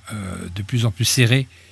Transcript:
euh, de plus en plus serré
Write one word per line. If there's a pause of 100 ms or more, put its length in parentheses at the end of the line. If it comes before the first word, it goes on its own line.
(140)
euh, (200)
de
plus
en
plus
serré (240)